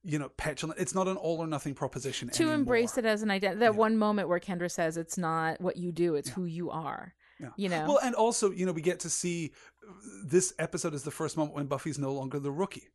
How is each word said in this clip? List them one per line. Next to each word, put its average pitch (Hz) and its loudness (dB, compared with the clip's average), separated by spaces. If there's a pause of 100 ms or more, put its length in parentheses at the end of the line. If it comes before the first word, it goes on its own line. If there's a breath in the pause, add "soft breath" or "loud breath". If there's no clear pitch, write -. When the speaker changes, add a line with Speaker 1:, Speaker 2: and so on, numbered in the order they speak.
Speaker 1:
you 151 -2
know, 139 -6
petulant. 156 -6
It's - -2
not 185 2
an 190 0
all 165 0
or 165 -2
nothing 143 -4
proposition 127 -4
Speaker 2:
To - 0
Speaker 1:
anymore. 311 2
Speaker 2:
embrace 240 2
it 240 0
as 214 2
an 220 0
ident-, 196 2
that - 2
Speaker 1:
Yeah. 240 8
Speaker 2:
one 220 4
moment 208 2
where 175 2
Kendra 175 -4
says, 165 0
"It's 165 -4
not 160 0
what 180 0
you 175 -4
do, 170 2
it's 143 -2
Speaker 1:
Yeah. - -10
Speaker 2:
who 185 -2
you 170 -4
are." 160 -6 (260 soft breath)
Speaker 1:
Yeah. - -10
Speaker 2:
You 196 -2
know? 156 0
Speaker 1:
Well, 294 6
and 247 0
also, 226 4
you 180 0
know, 185 2
we 160 -4
get 170 0
to 170 -8
see, 170 -2 (720 loud breath)
this 180 4
episode 160 -2
is 143 -6
the 151 -6
first 156 -4
moment 151 0
when 143 -2
Buffy's 139 -2
no 139 -2
longer 135 -4
the 139 -2
rookie. 185 -4